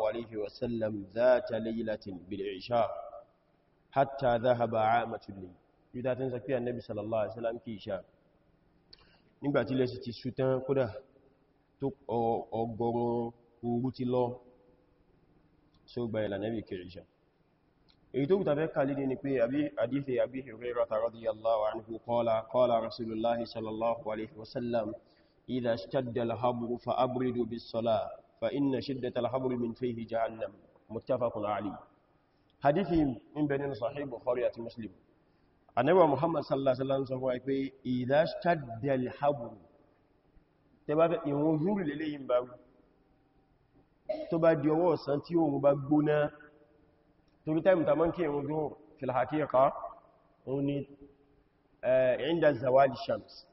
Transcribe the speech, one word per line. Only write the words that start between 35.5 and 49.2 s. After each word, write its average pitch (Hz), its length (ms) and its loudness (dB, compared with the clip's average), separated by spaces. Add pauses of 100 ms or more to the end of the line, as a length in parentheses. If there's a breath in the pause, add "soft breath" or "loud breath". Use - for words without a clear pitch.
Ànábì 151 220 6
wa 170 80 10
Muhammad 147 360 2
sallallahu 135 320 0
alaihi 135 140 -4
wasallam 135 180 0
sọ 131 80 -6
fún 127 80 -6
wa 127 160 -2
pé, 135 180 -2 (300)
"إذا 127 360 2
اشتد 135 640 -2
الحبر." 131 640 -2 (1400)
Tẹ́ 147 80 0
bá 165 120 6
fẹ́, 165 160 -2
ìrun 151 340 2
zuhri 190 260 0
lélẹ́yìí 151 340 -6
ń 131 80 -14
bá 123 140 2
wí. 127 100 -6 (1800)
Tó 170 120 -2
bá 165 160 6
di 147 140 0
ọwọ́ 160 240 4
ọ̀sán 143 280 0
tí - 140 -12
oòrùn 147 260 2
bá 143 120 6
gbóná, 147 440 4 (1300)
torí 156 160 0
táìmù 180 220 6
ta 143 100 4
máa 160 140 4
ń 165 40 0
kí 170 100 -2
ìrun 143 240 -2
zuhri 151 280 -2 (200)
fil 127 180 -6
haqiqa, 131 500 2 (840)